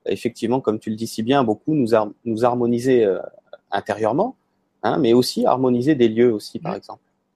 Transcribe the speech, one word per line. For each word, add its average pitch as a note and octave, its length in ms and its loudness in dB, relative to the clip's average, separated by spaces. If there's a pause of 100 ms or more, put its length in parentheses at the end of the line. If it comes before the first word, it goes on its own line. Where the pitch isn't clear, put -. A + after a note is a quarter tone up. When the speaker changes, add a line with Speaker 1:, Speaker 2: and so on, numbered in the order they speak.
Speaker 1:
effectivement, A#2 560 -4
comme A2 180 -2
tu - 120 -8
le A2 60 -6
dis A2+ 100 -6
si - 160 -8
bien, C3+ 200 2
beaucoup A2 320 -2
nous A#2 200 0
har-, G#2+ 160 2 (160)
nous A2+ 180 -2
harmoniser, A#2+ 600 2
euh, F#2 140 2 (520)
intérieurement, A2 640 -2 (460)
hein, - 160 0
mais A#2 160 4
aussi E3 320 0
harmoniser B2+ 480 2
des A#2+ 140 4
lieux A#2 260 2
aussi, G#2 240 -10
par A2 140 -8
Speaker 2:
Oui. G#2 60 -8
Speaker 1:
exemple. - 240 -18 (340)